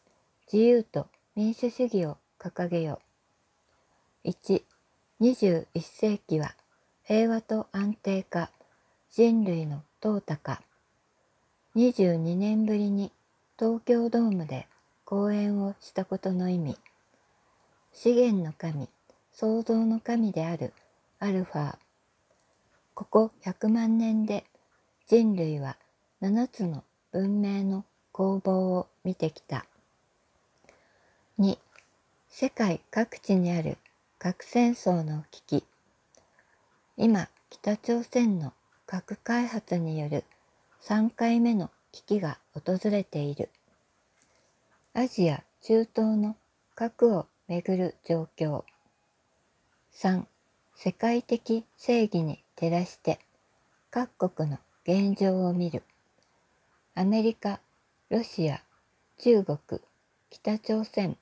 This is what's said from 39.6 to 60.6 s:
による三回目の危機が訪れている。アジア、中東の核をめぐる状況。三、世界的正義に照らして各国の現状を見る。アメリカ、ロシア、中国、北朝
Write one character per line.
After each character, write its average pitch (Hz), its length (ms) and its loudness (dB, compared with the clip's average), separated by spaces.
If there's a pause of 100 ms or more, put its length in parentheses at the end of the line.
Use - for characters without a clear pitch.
に 160 240 -2
よ 147 80 -6
る 147 160 -4 (560)
三 220 300 0
回 233 300 0
目 233 140 2
の 190 160 -2 (220)
危 - 120 -20
機 208 160 0
が 151 180 -6 (160)
訪 185 240 -2 (100)
れ 202 160 0
て - 140 -8
い 143 160 -4
る。 - 160 -6 (1400)
ア 247 120 0
ジ 180 240 2
ア、 139 140 -6 (160)
中 226 240 4
東 220 320 0
の 214 200 0 (380)
核 233 400 2
を - 120 -2 (220)
め 175 120 -4
ぐ 185 160 -2
る 180 280 -2
状 165 320 -2
況。 - 280 -4 (1300)
三、 185 340 -2 (480)
世 - 180 -6
界 233 300 0
的 226 440 -2 (100)
正 233 300 2
義 175 160 0
に 151 200 -6 (140)
照 165 140 -2
ら 175 160 0
し - 120 -20
て - 220 -4 (720)
各 240 400 -4
国 156 200 -4
の 135 80 -6 (260)
現 196 340 2
状 185 260 2
を 175 80 2
見 175 180 0
る。 165 120 -8 (1120)
ア 180 100 -2
メ 214 180 2
リ 226 120 2
カ、 202 260 -6 (480)
ロ 226 140 0
シ 160 260 -4
ア、 135 140 -6 (560)
中 226 240 6
国、 147 160 -2 (720)
北 214 280 -4
朝 220 260 -2